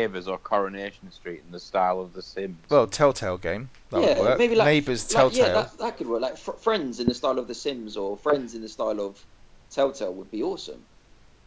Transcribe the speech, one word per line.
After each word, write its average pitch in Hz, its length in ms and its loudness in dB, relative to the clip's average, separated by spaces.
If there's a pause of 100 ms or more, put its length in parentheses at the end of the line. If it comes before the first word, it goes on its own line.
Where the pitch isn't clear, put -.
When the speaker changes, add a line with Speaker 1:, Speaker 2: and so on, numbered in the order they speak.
Speaker 1:
Neighbours 95 260 -4
or 95 100 -4
Coronation 98 760 -4
Street 85 340 -12
in 85 60 -20
the 87 80 -12
style 92 400 0
of 90 140 -10
The 92 80 -14
Sims. 95 360 -10 (120)
Speaker 2:
Well, 131 180 6
Telltale 110 500 2
game. 98 320 -6 (220)
That - 100 2
Speaker 3:
Yeah, - 60 6 (100)
Speaker 2:
would - 20 4 (100)
work. 131 100 4
Speaker 3:
maybe 233 160 2
like, 220 100 6
Speaker 2:
Neighbours, 143 380 4 (100)
Speaker 3:
like, 226 80 6
Speaker 2:
Telltale. 254 260 6
Speaker 3:
yeah, 90 60 2
that, - 240 0
that 226 200 -4
could 135 100 -6
work. 117 140 0
Like 123 160 -4
Fr-, - 160 -10
Friends 147 460 -2
in 120 80 -4
the 123 60 0
style 131 240 -2
of 120 100 -4
The 120 80 -8
Sims, 113 420 -8
or 101 200 -4
Friends 135 380 -2
in 113 60 -10
the 110 80 -12
style 110 320 -4
of 98 220 -8 (460)
Telltale 135 440 -2
would 95 180 -14
be 110 120 -4
awesome. 160 380 -6 (640)